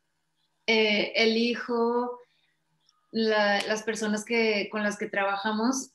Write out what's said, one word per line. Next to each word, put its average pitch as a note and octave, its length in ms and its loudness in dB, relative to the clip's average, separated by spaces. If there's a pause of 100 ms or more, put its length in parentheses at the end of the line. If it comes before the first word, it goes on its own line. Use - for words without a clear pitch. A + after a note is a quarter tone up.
(680)
eh, G#3+ 500 2
elijo A#3 1040 0 (920)
la, G#3+ 520 2
las G#3+ 200 -2
personas G#3+ 420 -2
que, A3 460 0
con G#3+ 140 -4
las G3+ 140 -2
que G#3 100 -6
trabajamos, G#3 880 -2